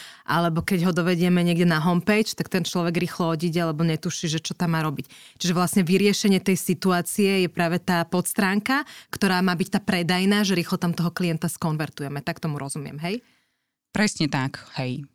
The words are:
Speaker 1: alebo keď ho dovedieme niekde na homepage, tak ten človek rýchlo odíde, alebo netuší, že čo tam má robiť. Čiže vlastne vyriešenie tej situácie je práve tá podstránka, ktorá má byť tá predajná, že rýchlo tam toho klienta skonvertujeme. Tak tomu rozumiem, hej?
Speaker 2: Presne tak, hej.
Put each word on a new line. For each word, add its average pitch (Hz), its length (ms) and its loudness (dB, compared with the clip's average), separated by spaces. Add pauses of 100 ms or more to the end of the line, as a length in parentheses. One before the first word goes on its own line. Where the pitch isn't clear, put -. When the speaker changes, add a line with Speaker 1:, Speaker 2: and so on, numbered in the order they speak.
(240)
Speaker 1:
alebo 170 400 0
keď 180 240 0
ho 185 80 2
dovedieme 175 480 2
niekde 175 240 2
na 156 160 2
homepage, 180 480 2
tak - 160 -6
ten 185 160 -2
človek 175 320 -2
rýchlo 170 400 -2
odíde, 165 240 -2
alebo 165 240 0
netuší, 160 480 -2
že 156 80 -2
čo - 160 -8
tam 170 160 -2
má 160 80 0
robiť. 156 240 -4 (320)
Čiže 180 160 -2
vlastne 180 320 2
vyriešenie 196 560 4
tej 190 160 2
situácie 190 880 0
je 175 80 0
práve 170 240 0
tá 170 320 0
podstránka, 208 800 0 (240)
ktorá 185 320 2
má 185 80 2
byť 175 160 -2
tá 196 140 -2
predajná, 185 640 2
že 190 80 2
rýchlo 175 240 -2
tam 175 160 0
toho 170 160 0
klienta 170 400 -2
skonvertujeme. 151 720 -6
Tak - 160 -6
tomu 151 160 -4
rozumiem, 143 480 -10
hej? 196 160 -4 (720)
Speaker 2:
Presne 196 400 0
tak, 135 320 -4 (160)
hej. 131 240 -4 (120)